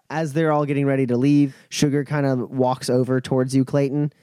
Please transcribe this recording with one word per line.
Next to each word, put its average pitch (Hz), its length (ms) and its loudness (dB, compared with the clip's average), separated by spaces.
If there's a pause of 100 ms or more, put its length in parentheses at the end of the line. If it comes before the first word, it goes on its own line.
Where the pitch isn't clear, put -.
as 156 220 -4
they're 156 220 2
all 147 120 0
getting 139 200 0
ready 135 220 0
to 120 100 0
leave, 143 380 2 (140)
Sugar 143 360 0
kinda 139 320 0
walks 127 520 -2
over 127 300 2
towards 127 340 -2
you, 135 120 2
Clayton, 143 580 -2